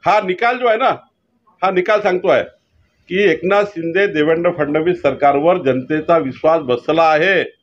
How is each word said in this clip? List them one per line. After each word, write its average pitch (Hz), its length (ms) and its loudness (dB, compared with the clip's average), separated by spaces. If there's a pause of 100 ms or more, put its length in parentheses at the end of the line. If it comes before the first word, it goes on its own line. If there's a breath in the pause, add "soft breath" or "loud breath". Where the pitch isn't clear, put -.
हा 202 140 2
निकाल 208 380 -2
जो 247 80 -2
आहे 220 120 2
ना, 226 180 0 (640)
हा 190 80 0
निकाल 190 300 0
सांगतोय 185 420 0 (680)
की 190 220 2
एकनाथ 190 320 0
शिंदे, 170 440 -2
देवेंद्र 160 520 0
फडणवीस 156 440 -2
सरकारवर 143 540 2
जनतेचा 151 640 -2
विश्वास 156 420 0
बसला 147 420 -2
आहे. 160 500 2 (100)